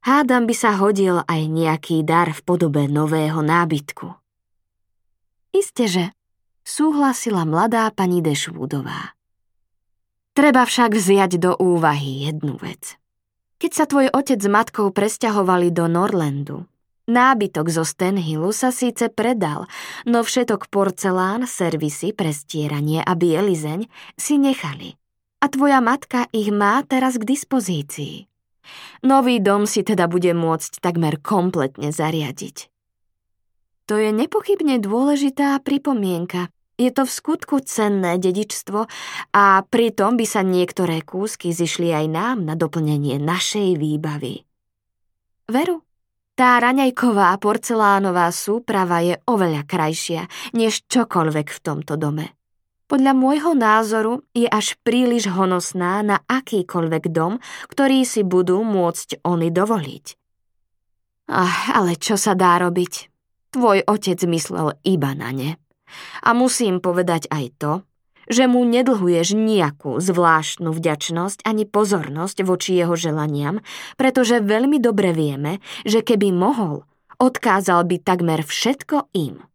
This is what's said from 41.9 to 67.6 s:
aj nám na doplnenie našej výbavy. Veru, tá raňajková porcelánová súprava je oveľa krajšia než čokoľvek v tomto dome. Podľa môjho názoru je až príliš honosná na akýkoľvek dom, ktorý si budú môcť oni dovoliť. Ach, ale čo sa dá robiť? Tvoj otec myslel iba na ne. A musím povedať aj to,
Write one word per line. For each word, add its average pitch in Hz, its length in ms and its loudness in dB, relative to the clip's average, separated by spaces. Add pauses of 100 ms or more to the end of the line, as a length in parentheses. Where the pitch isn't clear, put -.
aj 151 160 0
nám 214 320 -2
na 156 160 -4
doplnenie 151 640 -2
našej 185 560 -2
výbavy. 151 640 -6 (1040)
Veru, 320 400 -2 (480)
tá 247 240 4
raňajková 247 800 2
porcelánová 202 960 2
súprava 190 720 0
je 175 160 -2
oveľa 175 480 0
krajšia 165 560 -4 (240)
než 226 400 0
čokoľvek 160 560 0
v - 160 -14
tomto 147 320 -6
dome. 151 400 -4 (560)
Podľa 269 240 4
môjho 294 400 2
názoru 220 800 2
je 233 160 2
až 208 320 -2
príliš 240 480 2
honosná 185 720 -2
na 208 240 -2
akýkoľvek 180 800 -2
dom, 165 320 -2 (320)
ktorý 269 320 2
si 220 240 0
budú 185 400 2
môcť 175 560 -2
oni 170 320 0
dovoliť. 185 520 -2 (1200)
Ach, 180 400 -2
ale 180 240 2
čo 202 240 -2
sa 202 160 2
dá 180 240 4
robiť? 180 560 -4 (400)
Tvoj 220 320 2
otec 202 400 0
myslel 165 560 -2
iba 143 320 0
na 135 160 -8
ne. 135 240 -4 (720)
A 233 80 4
musím 240 480 0
povedať 180 480 0
aj 147 140 -4 (100)
to, 147 180 -4 (540)